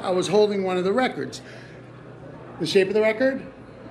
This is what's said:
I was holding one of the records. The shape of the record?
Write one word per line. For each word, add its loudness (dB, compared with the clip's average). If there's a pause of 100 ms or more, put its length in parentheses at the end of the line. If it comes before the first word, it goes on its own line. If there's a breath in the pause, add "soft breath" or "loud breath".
I 0
was 0
holding 4
one 0
of 0
the 2
records. -2 (1200 loud breath)
The -2
shape 6
of 0
the 4
record? 2 (440)